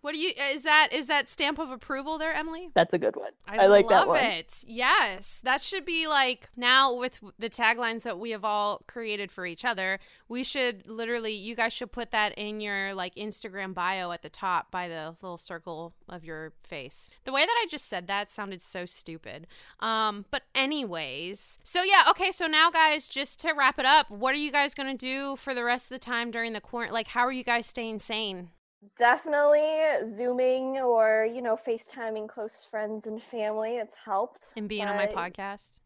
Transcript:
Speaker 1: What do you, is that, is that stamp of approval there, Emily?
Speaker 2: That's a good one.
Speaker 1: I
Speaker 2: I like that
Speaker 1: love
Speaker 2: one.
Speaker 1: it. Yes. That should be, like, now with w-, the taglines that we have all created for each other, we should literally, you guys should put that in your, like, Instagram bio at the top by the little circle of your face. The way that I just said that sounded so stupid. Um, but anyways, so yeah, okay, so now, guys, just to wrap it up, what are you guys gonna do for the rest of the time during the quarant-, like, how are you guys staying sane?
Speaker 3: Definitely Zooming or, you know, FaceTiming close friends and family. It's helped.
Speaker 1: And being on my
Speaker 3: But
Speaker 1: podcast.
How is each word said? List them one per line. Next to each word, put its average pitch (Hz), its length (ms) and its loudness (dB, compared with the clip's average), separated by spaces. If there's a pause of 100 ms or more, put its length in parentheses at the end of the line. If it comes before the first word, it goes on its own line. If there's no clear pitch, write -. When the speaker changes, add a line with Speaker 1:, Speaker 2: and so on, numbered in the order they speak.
Speaker 1:
What 294 140 -6
do 302 40 -4
you, 349 120 0 (200)
is 277 120 -4
that, 302 280 8
is 277 160 -2
that 285 220 2
stamp 294 300 0
of 311 100 -6
approval 269 480 -6
there, 311 160 -4
Emily? 320 400 -6
Speaker 2:
That's 170 220 4
a - 20 0
good 113 180 0
one. - 140 -10 (180)
Speaker 1:
I 202 180 4
Speaker 2:
I - 20 -
like 202 220 10
that 214 180 8
Speaker 1:
love - 0 -
Speaker 2:
one. 285 160 4
Speaker 1:
it. 175 420 -4
Yes. 233 800 0
That 262 180 0
should 381 240 -4
be, 330 220 -2
like, 269 480 2
now 254 400 6
with 247 220 -6
w-, 202 200 -20
the 220 140 -6
taglines 233 500 0
that 208 160 -6
we 226 140 -8
have 208 120 -8
all 208 440 0
created 208 440 -8
for 185 140 -10
each 170 180 -10
other, 190 360 -2 (280)
we 247 160 -6
should 247 460 -4
literally, 226 440 -4
you 208 220 -8
guys 233 160 0
should - 200 -8
put 233 180 -8
that 214 240 0
in 214 280 -8
your, 196 340 -6
like, 185 180 -6
Instagram 190 640 -10
bio 180 360 -2
at 170 120 -10
the 156 60 -14
top 180 420 -4
by 180 160 -6
the 165 340 -10
little 175 160 -10
circle 165 560 -12 (160)
of 170 140 -14
your 160 300 -12 (100)
face. - 480 -14 (120)
The - 80 -8
way 269 140 2
that 466 180 0
I 339 60 -4
just - 180 -8
said 180 200 -8
that 202 240 -4
sounded 196 320 -8
so 180 240 -8
stupid. 160 580 -12 (360)
Um, 214 500 -2
but 269 100 -4 (140)
anyways, 185 1080 -4
so 359 200 0
yeah, 381 260 8
okay, 359 220 2
so 349 160 -4
now, 311 240 6
guys, 311 360 4
just - 340 -6
to 320 120 0
wrap 277 240 4
it 262 80 0
up, 285 240 8
what 226 240 0
are 294 60 0
you 294 120 -2
guys 285 220 2
gonna 269 240 -6
do 269 380 -4
for 262 180 -8
the 247 100 -2
rest 240 220 0
of - 40 -14 (100)
the - 40 -14
time 240 280 -4
during 226 220 -4
the 208 80 -6
quarant-, 233 300 -8
like, 226 180 -2
how 247 120 0
are 254 100 2
you 254 120 -6
guys 240 240 0
staying 226 320 -8
sane? 196 500 -6 (480)
Speaker 3:
Definitely 294 800 6 (400)
Zooming 254 640 0
or, 220 520 4
you 247 100 -8
know, 226 140 2
FaceTiming 226 720 -6
close 220 360 -12
friends 214 420 -6
and 220 160 -10
family. 220 560 -4
It's - 180 -8 (100)
helped. 208 520 -4
Speaker 1:
And 208 100 -8
being 202 200 -4
on 202 80 -2
my 202 100 2
Speaker 3:
But 185 300 -4
Speaker 1:
podcast. 196 500 -12